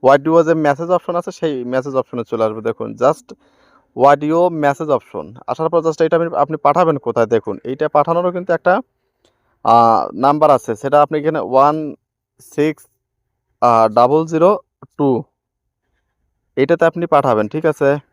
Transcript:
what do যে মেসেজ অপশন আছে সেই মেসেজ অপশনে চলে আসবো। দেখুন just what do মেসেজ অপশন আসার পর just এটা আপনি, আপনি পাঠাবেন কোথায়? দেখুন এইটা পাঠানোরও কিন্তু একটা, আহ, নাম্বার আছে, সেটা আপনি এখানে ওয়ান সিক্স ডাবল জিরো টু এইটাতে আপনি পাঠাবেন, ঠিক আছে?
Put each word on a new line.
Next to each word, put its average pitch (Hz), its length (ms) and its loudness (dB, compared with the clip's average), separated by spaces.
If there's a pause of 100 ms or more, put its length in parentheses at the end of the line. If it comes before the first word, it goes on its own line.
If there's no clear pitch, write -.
what 135 220 6
do 160 60 0 (160)
যে 165 60 2 (120)
মেসেজ 147 320 -2
অপশন 175 220 -6
আছে 180 200 -10
সেই 156 140 -4 (200)
মেসেজ 131 280 -4
অপশনে 120 300 -8
চলে 113 160 -2
আসবো। 110 120 -6 (100)
দেখুন 113 180 -8 (140)
just 143 260 0 (760)
what 143 200 6
do 156 180 -2 (240)
মেসেজ 147 340 -2
অপশন 82 280 -10 (260)
আসার 160 200 -6
পর 170 140 0
just 160 200 -4
এটা 160 140 0
আপনি, 170 100 -4 (140)
আপনি 156 120 -4 (100)
পাঠাবেন 156 400 2
কোথায়? 117 300 0
দেখুন 107 200 -4 (140)
এইটা 139 160 -4 (120)
পাঠানোরও 170 380 0
কিন্তু 180 220 -8
একটা, 180 160 0 (920)
আহ, 113 360 4 (240)
নাম্বার 151 320 2
আছে, - 140 -6 (100)
সেটা 139 240 0
আপনি 156 160 -8
এখানে 156 180 -4 (120)
ওয়ান 143 240 4 (760)
সিক্স 151 280 -2 (1160)
ডাবল 131 240 2 (100)
জিরো 165 180 2 (480)
টু 143 120 0 (1500)
এইটাতে 165 300 0
আপনি 170 140 -8 (100)
পাঠাবেন, 120 380 2
ঠিক 156 180 -8
আছে? 143 180 -2 (240)